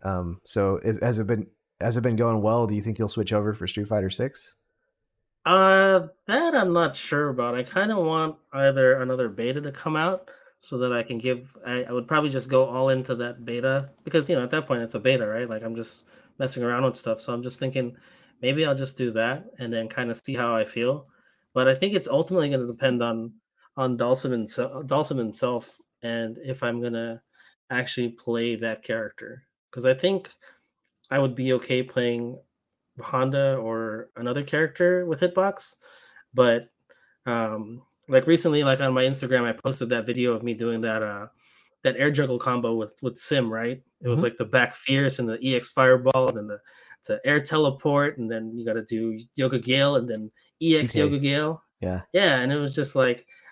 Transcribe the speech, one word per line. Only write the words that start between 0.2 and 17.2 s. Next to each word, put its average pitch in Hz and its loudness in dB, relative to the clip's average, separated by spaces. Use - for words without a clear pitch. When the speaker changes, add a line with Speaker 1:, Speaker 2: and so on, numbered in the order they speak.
Speaker 1:
so 98 0
is, 107 0
has - 0
it 107 -2
been, 107 -2
has 113 0
it 123 0
been 117 2
going 113 2
well? 113 4
Do 104 0
you 104 -2
think 110 -4
you'll 107 0
switch 110 -2
over 104 0
for 92 -6
Street 104 -4
Fighter 101 0
Six? - -8
Speaker 2:
Uh, 190 8
that 311 2
I'm 190 4
not 165 2
sure 147 0
about. 123 -2
I 123 -2
kinda 208 0
want 160 0
either 135 6
another 127 -2
beta 120 -4
to 143 -8
come 156 -4
out 180 -2
so - -10
that 123 0
I 120 0
can 120 -8
give, 123 -4
I, 123 -4
I 123 -10
would 123 -4
probably 151 0
just 131 -4
go 131 4
all 131 0
into 131 0
that 120 -8
beta 131 -2
because, 151 0
you 170 2
know, 127 0
at 123 -6
that 156 -2
point 120 -2
it's 117 -10
a 101 -4
beta, 127 2
right? 117 -4
Like, 110 -8
I'm 113 -8
just - -12
messing 127 -4
around 123 0
with 127 0
stuff. - -4